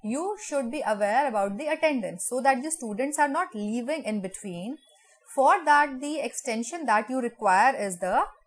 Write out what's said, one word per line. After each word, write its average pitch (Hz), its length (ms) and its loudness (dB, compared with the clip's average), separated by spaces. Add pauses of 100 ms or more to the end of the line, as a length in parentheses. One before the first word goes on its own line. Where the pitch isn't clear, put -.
you 320 360 -4
should 277 300 -4
be 285 160 -6
aware 214 400 2
about 202 320 -2
the 302 80 -6
attendance 285 600 -2
so 247 120 -2
that 254 220 2
the 311 80 -4
students 247 480 -4
are 294 100 4
not 311 260 -2
leaving 233 500 -4
in 214 160 -2
between. 185 560 -8 (580)
For 311 300 4
that, 294 360 4
the 294 200 -4
extension 233 680 -4
that 220 240 2
you 262 100 0
require 220 540 4
is 196 240 -4
the 208 260 2 (220)